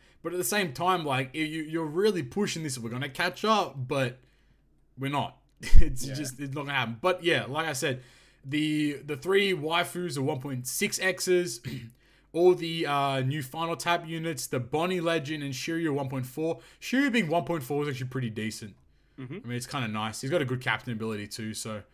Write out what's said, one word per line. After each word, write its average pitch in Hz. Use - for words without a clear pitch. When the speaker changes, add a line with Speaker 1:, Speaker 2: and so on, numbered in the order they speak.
Speaker 1:
But 165
at 180
the 180
same 185
time, 175
like, 131
you, 156
you, 156
you're 160
really 185
pushing 165
this. 135
We're 113
gonna 135
catch 175
up, 170
but 131
we're 135
not. 139
<laughs> -
It's 143
Speaker 2:
Yeah. 135
Speaker 1:
just, 139
it's 139
not 143
gonna 139
happen. 117
But 180
yeah, 143
like 151
I 151
said, 131
the, 151
the 147
three 190
waifus 170
are 139
one 143
point 127
six -
Xs. 180
<clears throat> 117
All 180
the, 165
uh, 139
new 139
Final 165
Tap 170
units, 160
the 135
Bonnie 170
Legend 156
and 139
Shiryu 165
are 143
one 135
point 131
four. 160
Shiryu 269
being 208
one 165
point 165
four 147
is 147
actually 127
pretty 127
decent. 107
Speaker 2:
Mm-hmm. 131
Speaker 1:
I -
mean, 123
it's 120
kinda 131
nice. 107
He's 135
got 175
a 139
good 127
captain 120
ability 107
too, 110
so, 107